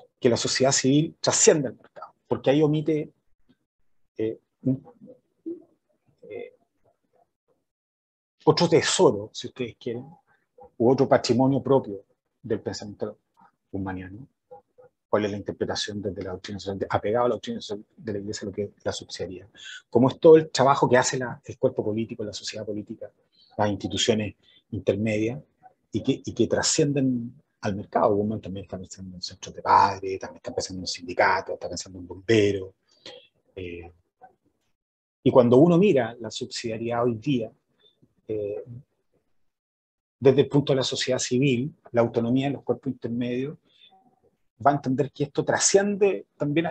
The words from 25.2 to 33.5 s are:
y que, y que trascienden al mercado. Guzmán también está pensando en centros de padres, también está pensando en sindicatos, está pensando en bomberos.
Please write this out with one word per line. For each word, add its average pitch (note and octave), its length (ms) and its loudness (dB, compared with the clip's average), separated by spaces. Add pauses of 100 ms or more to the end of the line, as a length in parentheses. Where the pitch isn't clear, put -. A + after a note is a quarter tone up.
y G#2+ 100 -4
que, C3+ 220 -2
y - 80 -8
que A2 140 2
trascienden C3 880 0 (260)
al G2+ 160 -4
mercado. G#2 380 0
Guzmán G#2 260 -2
también F#2+ 240 -12
está - 140 -12
pensando F#2+ 360 -16
en F2+ 60 -18
centros - 340 -14
de - 60 -18
padres, F#2+ 580 2
también - 200 -16
está - 160 -12
pensando F#2+ 260 -8
en F2+ 60 -10
sindicatos, F#2 640 -2
está - 160 -10
pensando F#2 300 -12
en F2 80 -14
bomberos. F#2+ 640 2 (840)